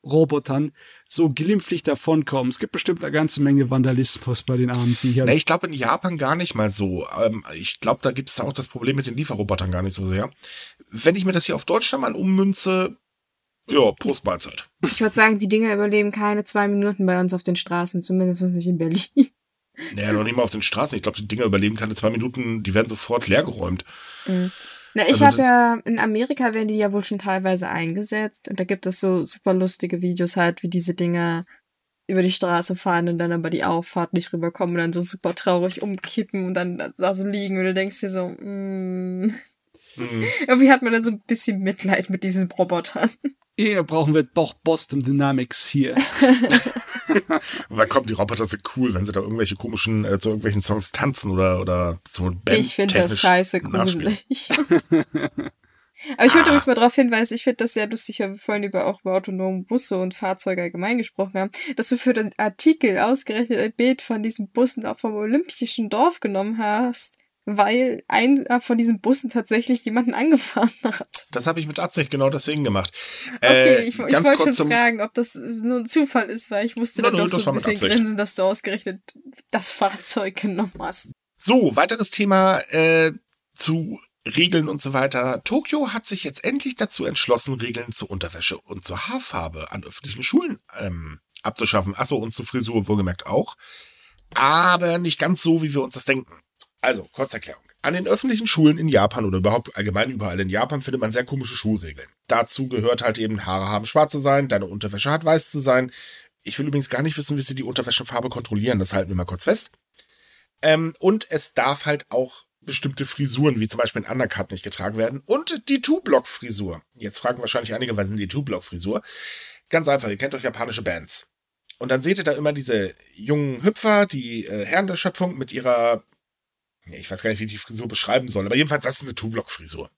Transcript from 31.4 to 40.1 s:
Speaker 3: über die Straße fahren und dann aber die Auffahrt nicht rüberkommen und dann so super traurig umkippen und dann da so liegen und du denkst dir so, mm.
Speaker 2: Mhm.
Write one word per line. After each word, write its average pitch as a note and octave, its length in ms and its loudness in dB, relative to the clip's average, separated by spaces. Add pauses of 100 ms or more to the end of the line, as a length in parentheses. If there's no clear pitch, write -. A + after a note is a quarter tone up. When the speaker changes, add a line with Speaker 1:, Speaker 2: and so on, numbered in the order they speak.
Speaker 3:
über F#3 160 2
die F#3 100 4
Straße F3 440 0
fahren F3 340 0
und E3+ 80 -2
dann E3+ 140 0
aber E3 180 -2
die E3+ 140 -2
Auffahrt E3+ 500 -2
nicht F3 180 -2
rüberkommen E3+ 440 -2
und E3+ 40 0
dann E3+ 140 0
so F3 80 0
super F3 320 -2
traurig F3+ 480 0
umkippen G3 640 -6
und F3+ 80 -4
dann F3+ 420 -4
da F#3 160 0
so F#3+ 140 -4
liegen G3+ 320 -2
und F#3 60 0
du F#3+ 100 0
denkst F#3+ 260 -2
dir G3+ 80 -4
so, F#3 200 -4
mm. F#3 1040 -4 (640)
Speaker 2:
Mhm. A3+ 260 -4 (220)